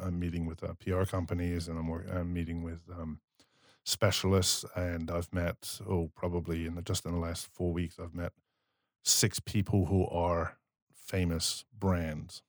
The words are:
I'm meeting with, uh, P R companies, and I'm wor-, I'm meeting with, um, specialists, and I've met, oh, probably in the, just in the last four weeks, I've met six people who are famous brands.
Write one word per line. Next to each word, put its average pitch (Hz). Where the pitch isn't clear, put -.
I'm 90
meeting 85
with, 80
uh, 85
P -
R 92
companies, 87
and 82
I'm 82
wor-, 82
I'm 87
meeting 85
with, 82
um, 80
specialists, -
and 85
I've 85
met, -
oh, 87
probably 85
in 82
the, 87
just 90
in 85
the 87
last 85
four 90
weeks, 85
I've 82
met 87
six -
people 98
who 92
are 85
famous -
brands. 85